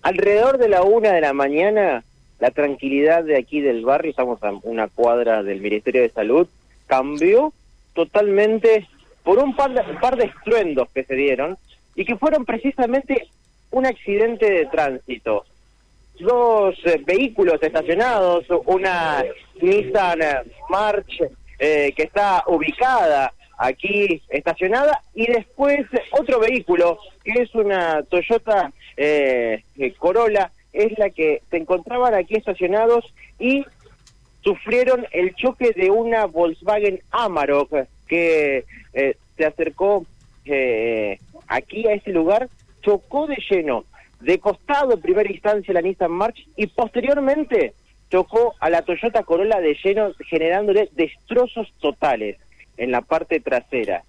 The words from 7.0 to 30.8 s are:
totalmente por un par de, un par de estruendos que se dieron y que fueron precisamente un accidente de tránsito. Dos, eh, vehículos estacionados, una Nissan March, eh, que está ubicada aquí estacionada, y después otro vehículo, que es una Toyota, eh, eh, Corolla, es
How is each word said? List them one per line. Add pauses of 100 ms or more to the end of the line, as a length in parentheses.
totalmente (340)
por
un
par
de,
un
par
de
estruendos
que
se
dieron (360)
y
que
fueron
precisamente (440)
un
accidente
de
tránsito. (720)
Dos, (100)
eh,
vehículos
estacionados, (180)
una (380)
Nissan (500)
March, (420)
eh,
que
está
ubicada (240)
aquí
estacionada, (120)
y
después (320)
otro
vehículo, (240)
que
es
una
Toyota, (240)
eh, (140)
eh,
Corolla, (200)
es